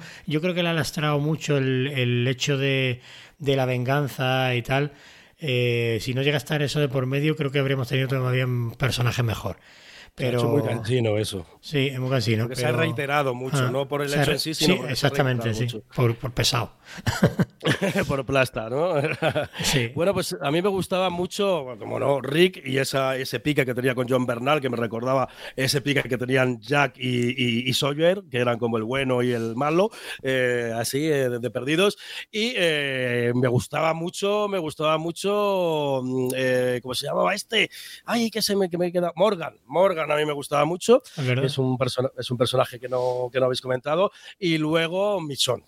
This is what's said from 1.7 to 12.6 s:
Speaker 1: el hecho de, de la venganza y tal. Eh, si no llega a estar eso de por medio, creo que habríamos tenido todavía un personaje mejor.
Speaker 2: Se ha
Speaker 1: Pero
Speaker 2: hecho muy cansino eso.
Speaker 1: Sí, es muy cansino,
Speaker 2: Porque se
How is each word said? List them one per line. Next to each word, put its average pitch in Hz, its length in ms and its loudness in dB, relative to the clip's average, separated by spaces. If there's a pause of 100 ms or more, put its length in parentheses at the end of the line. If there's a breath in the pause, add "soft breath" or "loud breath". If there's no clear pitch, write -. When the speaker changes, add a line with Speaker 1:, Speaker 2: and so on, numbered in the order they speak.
Speaker 1:
el 123 340 2
hecho 135 300 0
de, 131 420 0 (380 loud breath)
de 139 180 2
la 131 100 2
venganza 131 880 0
y 120 80 0
tal. 139 300 0 (460 loud breath)
Eh, 120 600 0
si 127 140 -4
no 131 80 0
llega 147 140 2
a - 20 0
estar 151 240 -2
eso 147 180 0
de 147 80 2
por 127 180 0
medio, 143 300 0
creo 139 140 -2
que 143 100 0
habríamos 135 280 0
tenido 131 200 0
todavía 127 380 0
un 120 260 -2
personaje 123 500 0
mejor. 104 340 -2 (600 loud breath)
Speaker 2:
Se 135 80 -4
ha 123 60 0
Speaker 1:
Pero 123 80 0
Speaker 2:
hecho 120 100 2
muy 143 140 4
cansino 113 560 0
eso. 101 280 -4 (140)
Speaker 1:
Sí, 139 280 -2
es 127 120 -6
muy 127 80 -2
cansino, 117 360 2
Speaker 2:
Porque 123 120 -6
se 123 80 -2